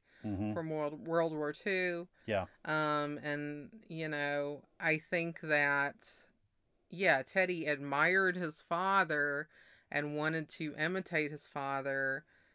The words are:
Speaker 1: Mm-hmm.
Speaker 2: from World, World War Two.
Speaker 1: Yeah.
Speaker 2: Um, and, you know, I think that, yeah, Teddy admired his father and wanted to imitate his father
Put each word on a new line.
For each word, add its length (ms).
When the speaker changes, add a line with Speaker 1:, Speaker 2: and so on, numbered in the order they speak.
Speaker 1:
Mm-hmm. 280
Speaker 2:
from 160
World, 400
World 240
War 180
Two. 560
Speaker 1:
Yeah. 180
Speaker 2:
Um, 560
and, 480
you 180
know, 560
I 200
think 420
that, 560
yeah, 320
Teddy 420
admired 720
his 240
father 880
and 280
wanted 320
to 280
imitate 540
his 140
father 800